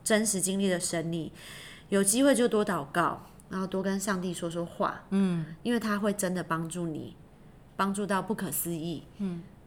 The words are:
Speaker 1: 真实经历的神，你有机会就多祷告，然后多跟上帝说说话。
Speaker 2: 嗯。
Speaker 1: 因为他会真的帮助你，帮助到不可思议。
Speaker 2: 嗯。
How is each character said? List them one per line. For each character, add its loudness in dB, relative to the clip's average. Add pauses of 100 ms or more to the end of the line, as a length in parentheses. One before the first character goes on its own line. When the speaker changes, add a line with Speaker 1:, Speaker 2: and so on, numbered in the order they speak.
Speaker 1:
真 4
实 0
经 0
历 4
的 2
神， -2
你 -4 (580)
有 4
机 4
会 8
就 4
多 2
祷 -2
告， 0 (240)
然 -4
后 -2
多 -2
跟 0
上 0
帝 -2
说 -4
说 -4
话。 -4
Speaker 2:
嗯。 2 (160)
Speaker 1:
因 0
为 2
他 -2
会 2
真 -2
的 -2
帮 -2
助 -4
你， -6 (600)
帮 0
助 -2
到 0
不 -2
可 -4
思 -2
议。 -4 (140)
Speaker 2:
嗯。 -4 (260)